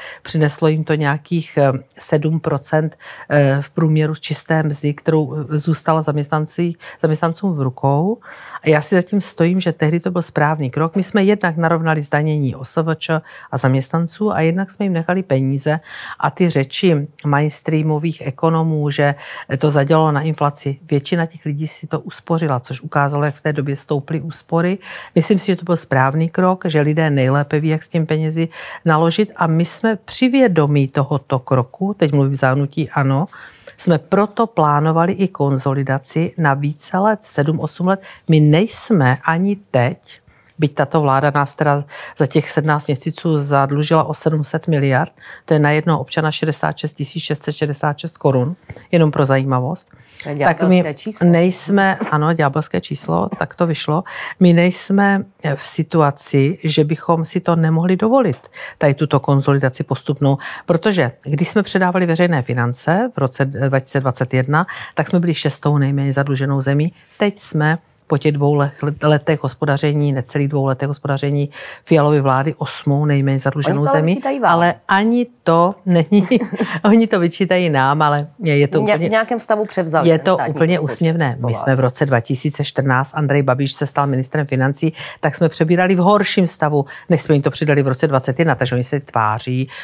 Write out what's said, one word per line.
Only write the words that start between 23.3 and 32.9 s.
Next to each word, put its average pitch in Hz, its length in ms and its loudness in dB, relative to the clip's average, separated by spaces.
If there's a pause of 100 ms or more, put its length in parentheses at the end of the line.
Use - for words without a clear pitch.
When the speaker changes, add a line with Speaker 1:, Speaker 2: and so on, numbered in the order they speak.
Speaker 1:
v - 60 -20
té 151 120 -2
době 143 220 -4
stouply 143 460 -6
úspory. 170 560 -4 (380)
Myslím 180 240 4
si, - 60 -6
že 185 100 0
to 175 80 -8
byl 175 140 0
správný 139 520 0
krok, 185 360 0
že 156 160 2
lidé 151 280 2
nejlépe 143 500 2
ví, 156 100 0
jak 156 140 -2
s - 60 -14
těmi 160 160 -2
penězi 160 440 -2 (360)
naložit 170 500 2
a 170 120 0
my 165 180 2
jsme 226 300 0
při - 340 -2
vědomí 160 580 4
tohoto 139 520 -2
kroku, 139 580 -2
teď 147 160 2
mluvím 139 220 2
za 131 160 2
hnutí 139 380 -2
ANO, 135 360 0 (520)